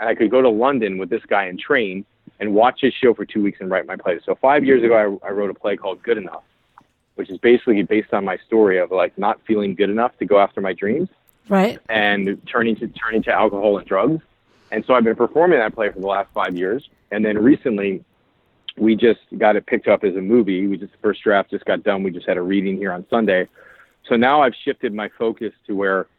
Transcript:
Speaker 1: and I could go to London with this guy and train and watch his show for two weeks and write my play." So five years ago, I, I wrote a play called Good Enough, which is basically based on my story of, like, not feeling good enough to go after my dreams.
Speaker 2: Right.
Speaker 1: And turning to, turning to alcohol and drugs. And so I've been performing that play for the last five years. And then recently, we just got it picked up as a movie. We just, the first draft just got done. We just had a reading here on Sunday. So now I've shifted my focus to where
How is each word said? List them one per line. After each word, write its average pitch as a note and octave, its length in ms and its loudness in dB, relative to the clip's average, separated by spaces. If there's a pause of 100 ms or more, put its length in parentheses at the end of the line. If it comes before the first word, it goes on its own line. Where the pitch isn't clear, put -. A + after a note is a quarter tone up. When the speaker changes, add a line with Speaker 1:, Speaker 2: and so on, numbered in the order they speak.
Speaker 1:
and A2 100 -4
I A2+ 60 0
could A2 140 0
go B2+ 120 4
to C3 80 4
London A2 480 0
with F#2 120 -8
this A2+ 160 -4
guy G2+ 200 -2
and F2+ 120 -10
train G2+ 480 -4 (340)
and G#2 140 -4
watch A#2 280 2
his B2+ 120 2
show A#2+ 200 2
for G2+ 120 -6
two - 160 -4
weeks G2+ 200 -4
and F#2+ 80 -10
write F#2 160 -2
my F2+ 100 -12
play." F2+ 300 -4
So F#2 100 -2
five C#3 300 2
years C3 180 4
ago, G#2+ 400 2
I, - 40 -10
I G#2 40 -8
wrote G2+ 180 -4
a F#2 40 -8
play G2+ 240 -6
called F#2+ 260 -8
Good A#2 140 -2
Enough, E2+ 260 -12 (720)
which F#2+ 140 -10
is F#2 80 -12
basically A#2 460 4
based G#2+ 300 -2
on G2+ 120 -2
my F#2 120 -6
story G2+ 420 2
of, F2 120 -2
like, F2+ 260 -2
not G#2 300 -2
feeling G#2 280 -2
good G2 140 0
enough A2+ 280 -2
to G#2 80 -6
go G2+ 140 4
after G2+ 200 0
my F#2+ 140 -4
dreams. C3 340 -4 (400)
Speaker 2:
Right. G3 400 0
Speaker 1:
And G2+ 600 -2
turning A2+ 300 0
to, A#2 120 -8
turning A2 340 -4
to A#2+ 80 -2
alcohol G2+ 460 2
and F2 100 -10
drugs. A#2+ 340 0 (480)
And A2 160 -6
so B2+ 100 2
I've A#2 100 4
been A2+ 100 2
performing D3 440 2
that A2 140 -2
play G#2 160 -2
for F#2 120 -12
the F#2+ 60 -6
last G2 260 -2
five F#2+ 240 -4
years. G2 320 -6 (200)
And G#2+ 140 -4
then G#2+ 140 -2
recently, G#2+ 640 0 (720)
we A2 200 2
just A2+ 240 2 (160)
got G#2+ 180 4
it G2 100 -4
picked A#2+ 220 -4
up G#2 160 2
as F#2+ 140 -2
a F#2 40 -6
movie. G2 460 0
We G2 80 -2
just, F#2+ 160 -12
the - 60 -20
first - 260 -4
draft G2+ 280 0
just G2+ 120 -8
got F2+ 200 -2
done. G2 200 -2
We F#2+ 80 -2
just F2 160 -12
had F#2 80 0
a F2+ 60 -4
reading F#2+ 340 -2
here F#2+ 160 -6
on F2+ 180 -10
Sunday. G2+ 380 0 (640)
So B2 80 2
now C3+ 240 4
I've B2+ 120 2
shifted B2 400 -6
my G#2 140 -8 (100)
focus A2+ 360 -4 (140)
to G#2 80 -6
where F#2+ 320 -2 (120)